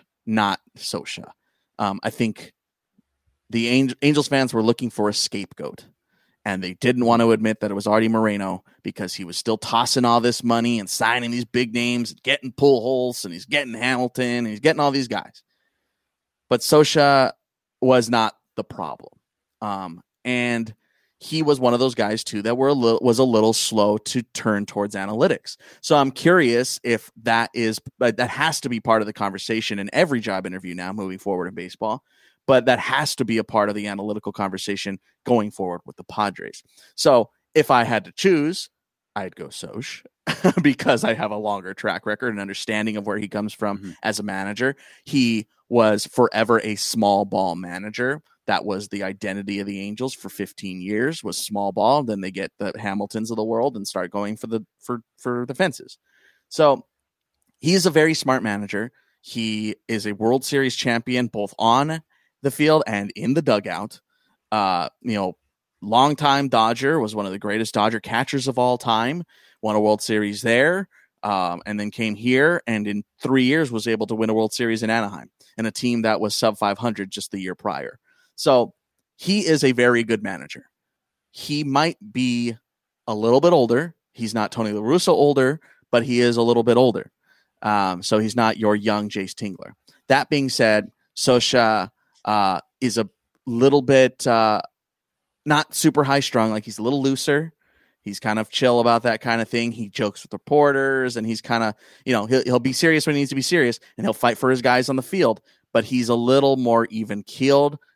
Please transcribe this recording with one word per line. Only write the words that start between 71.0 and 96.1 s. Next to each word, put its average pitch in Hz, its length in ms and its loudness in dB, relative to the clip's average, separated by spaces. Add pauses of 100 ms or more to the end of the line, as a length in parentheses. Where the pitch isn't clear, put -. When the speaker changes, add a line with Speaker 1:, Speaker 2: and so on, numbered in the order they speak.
Speaker 1:
um, 92 420 -2
and 104 140 -6
then 104 120 -6
came 110 240 -4
here 127 520 2
and 107 180 -4
in 104 200 -6 (160)
three 127 240 2
years 143 260 0
was 113 160 -6
able 110 200 -2
to 110 80 -6
win 110 140 -2
a 110 40 0
World 110 180 0
Series 113 320 -2
in 107 60 -2
Anaheim 101 420 -4 (260)
and 113 80 -4
a 107 60 -4
team 120 300 -2
that 110 180 0
was 104 160 -2
sub 110 220 0
five 101 200 -2
hundred 104 320 -4
just - 220 -12
the 101 80 -8
year 90 160 -8
prior. 69 420 -8 (380)
So 127 380 4 (420)
he 196 300 -2
is 151 180 4
a 131 100 4
very 123 300 4
good 110 200 -2
manager. 85 420 -12 (680)
He 151 320 -6
might 147 340 0 (140)
be 120 460 -2 (500)
a 113 60 -4
little 113 260 4
bit 175 140 6
older. 135 420 2 (160)
He's 113 220 -8
not 107 180 -2
Tony 110 200 -4
La 104 100 -4
Russa 151 280 2
older, 139 520 4 (300)
but 117 120 4
he 120 160 0
is 120 160 4
a 117 60 2
little 117 220 4
bit 117 120 4
older. 120 360 4 (500)
Um, 98 400 -2
so 110 160 0
he's 107 180 0
not 113 220 2
your 107 180 2
young 104 320 0
Jace 98 280 -8
Tingler. - 380 -12 (360)
That 139 220 4
being 139 180 0
said, 107 420 2 (240)
Scioscia, 113 760 2 (340)
uh, 101 360 2 (200)
is 117 160 0
a 107 100 0 (380)
little 131 380 4
bit, 131 420 4
uh, 113 360 4 (840)
not 151 300 0
super 147 280 2
high 139 180 2